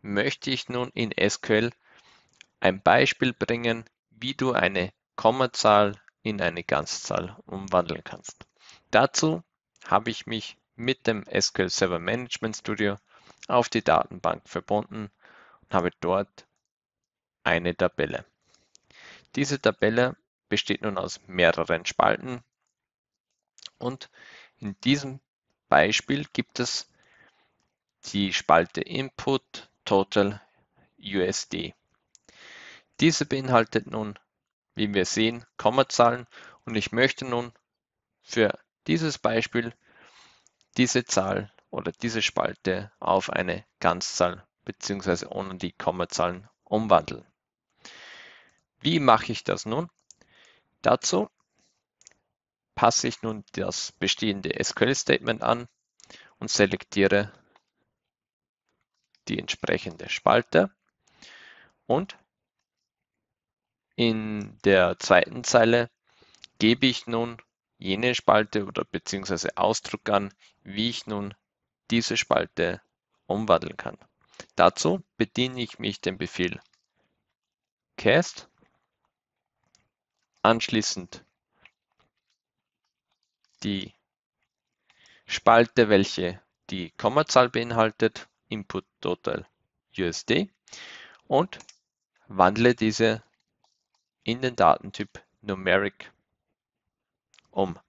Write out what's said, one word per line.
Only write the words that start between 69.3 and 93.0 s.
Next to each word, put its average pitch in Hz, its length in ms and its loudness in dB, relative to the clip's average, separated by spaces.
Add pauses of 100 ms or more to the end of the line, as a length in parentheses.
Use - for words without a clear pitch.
Ausdruck 107 520 -2
an, 98 260 -2 (300)
wie 104 240 -4
ich - 180 -10
nun 104 280 -8 (580)
diese 117 240 0
Spalte 87 640 -2 (440)
umwandeln 95 500 0
kann. - 200 -12 (600)
Dazu 160 480 2 (120)
bediene 127 460 -2
ich - 160 -10
mich 107 220 -8
dem 92 180 -6
Befehl - 420 -6 (1400)
cast, - 520 0 (1900)
anschließend 110 800 0 (2500)
die 98 320 -6 (1300)
Spalte, 117 600 4
welche 95 540 2 (280)
die 90 200 -8
Kommazahl 127 600 2
beinhaltet, 113 800 0 (200)
Input 101 360 -8 (160)
Total - 460 -4 (520)
U 95 40 -2
S 87 240 -6
D, 170 240 0 (760)
und 151 320 0 (720)
wandle 104 460 4
diese 110 480 0 (1000)